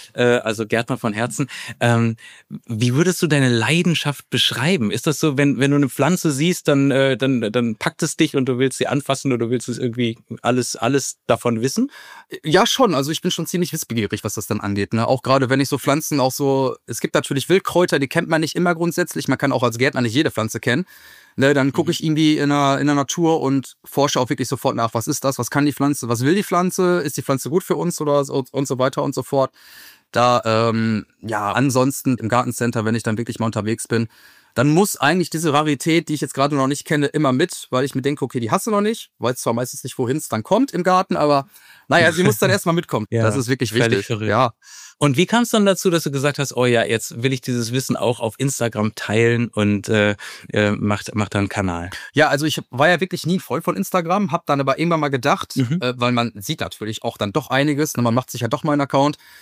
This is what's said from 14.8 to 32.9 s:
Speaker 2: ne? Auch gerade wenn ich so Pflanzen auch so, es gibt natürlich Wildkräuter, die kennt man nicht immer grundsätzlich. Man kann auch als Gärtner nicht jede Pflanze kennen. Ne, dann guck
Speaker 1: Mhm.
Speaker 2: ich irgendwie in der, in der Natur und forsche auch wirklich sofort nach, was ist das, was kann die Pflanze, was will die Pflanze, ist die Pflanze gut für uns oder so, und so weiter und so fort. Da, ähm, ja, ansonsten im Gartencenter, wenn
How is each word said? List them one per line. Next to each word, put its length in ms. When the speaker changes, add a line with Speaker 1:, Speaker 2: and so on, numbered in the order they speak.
Speaker 2:
ne? 160
Auch 140
gerade 260
wenn 120
ich 100
so 80
Pflanzen 420
auch 120
so, 520
es 160
gibt 140
natürlich 340
Wildkräuter, 500
die 100
kennt 200
man 140
nicht 140
immer 180
grundsätzlich. 520
Man 120
kann 140
auch 100
als 160
Gärtner 240
nicht 120
jede 160
Pflanze 300
kennen. 220
Ne, 180
dann 180
guck 140
Speaker 1:
Mhm. 60
Speaker 2:
ich 100
irgendwie 340
in 120
der, 320
in 60
der 100
Natur 440
und 440
forsche 340
auch 100
wirklich 200
sofort 260
nach, 200
was 120
ist 160
das, 160
was 100
kann 160
die 80
Pflanze, 360
was 140
will 120
die 80
Pflanze, 560
ist 180
die 60
Pflanze 280
gut 120
für 140
uns 240
oder 240
so, 260
und 160
so 140
weiter 240
und 100
so 80
fort. 300
Da, 340
ähm, 640
ja, 320
ansonsten 640
im 100
Gartencenter, 560
wenn 120